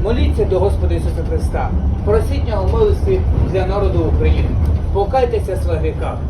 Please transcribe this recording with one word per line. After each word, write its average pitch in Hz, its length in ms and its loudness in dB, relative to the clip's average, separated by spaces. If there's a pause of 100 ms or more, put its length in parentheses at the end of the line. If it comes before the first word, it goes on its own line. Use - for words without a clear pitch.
Моліться 233 420 0
до - 140 0
Господа 202 360 0
Ісуса - 340 -2
Христа, - 400 -2 (360)
просіть - 420 0
Нього 202 200 -2 (100)
милості 196 440 2 (300)
для 185 160 0
народу 190 320 0 (160)
України. 151 340 2 (440)
Покайтеся 208 640 0
в - 80 -2
своїх 160 180 0
гріхах - 360 -4 (120)